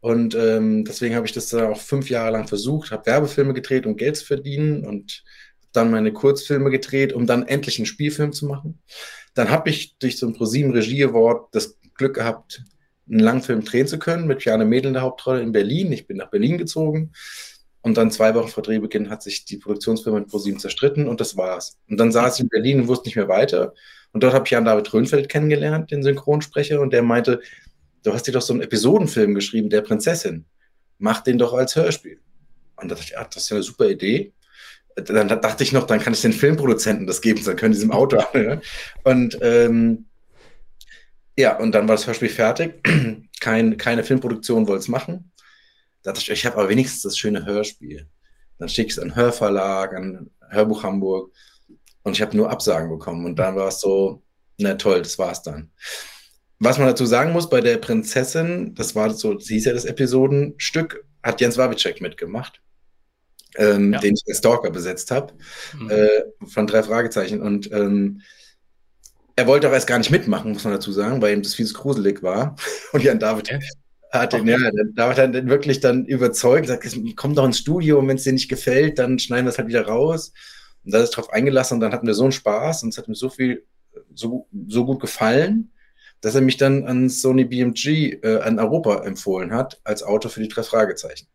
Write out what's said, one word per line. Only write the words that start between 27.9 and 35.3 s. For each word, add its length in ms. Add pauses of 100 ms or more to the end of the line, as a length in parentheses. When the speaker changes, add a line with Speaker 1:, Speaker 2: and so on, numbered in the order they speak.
Speaker 1:
„Du 120
hast 120
dir 60
doch 80
so 140
einen 80
Episodenfilm 720
geschrieben, 340
der 140
Prinzessin. 640 (500)
Mach 240
den 160
doch 160
als 240
Hörspiel.“ 420 (580)
Und 140
da 40
dachte 120
ich, 120
„Ah, 120
das 120
ist 80
ja 60
eine 60
super 240
Idee.“ 460 (640)
Dann 320
da-, 80